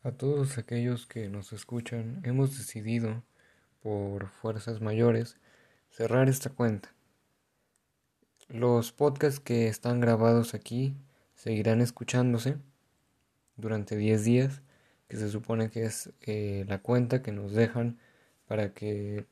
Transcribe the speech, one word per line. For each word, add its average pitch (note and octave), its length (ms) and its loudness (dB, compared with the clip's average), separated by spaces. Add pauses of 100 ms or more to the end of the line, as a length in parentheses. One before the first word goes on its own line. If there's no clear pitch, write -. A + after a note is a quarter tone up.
A C3 80 -4
todos C3+ 460 -2
aquellos A#2+ 480 -4
que A2 240 -10
nos G2+ 240 -12
escuchan, A#2 720 -8
hemos C3+ 340 0
decidido, A2+ 640 -4 (640)
por G2+ 460 -4
fuerzas A2 520 -6
mayores, A2+ 560 2 (540)
cerrar A#2 360 2
esta C3 220 0
cuenta. A2 400 -2 (1600)
Los A#2+ 460 2
podcasts C#3+ 460 0
que A#2 280 2
están A#2+ 320 -2
grabados A#2 560 4
aquí C3 400 -4 (400)
seguirán A2+ 460 2
escuchándose B2 760 0 (1000)
durante G#2+ 380 -4
diez G#2+ 280 4
días, C3 400 4 (440)
que - 100 -12
se G#2+ 120 -4
supone A2 400 -2
que A2+ 160 -4
es, - 240 -8 (120)
eh, G#2 460 -4
la G2 120 -4
cuenta B2 420 2
que A2+ 100 -8
nos G2+ 220 -8
dejan A#2 460 2 (480)
para G#2+ 260 -2
que G#2 580 -6